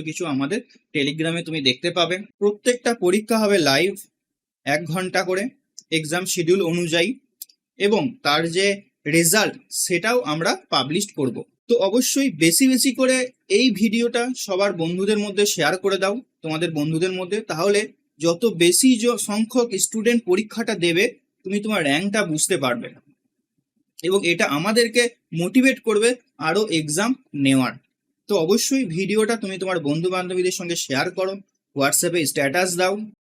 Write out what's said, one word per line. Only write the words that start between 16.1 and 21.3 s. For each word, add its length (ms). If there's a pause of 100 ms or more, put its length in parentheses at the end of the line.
তোমাদের 360
বন্ধুদের 340
মধ্যে, 280
তাহলে 400 (400)
যত 220 (120)
বেশি 360 (120)
জ-, 260
সংখ্যক 400 (160)
স্টুডেন্ট 400
পরীক্ষাটা 500
দেবে 300 (400)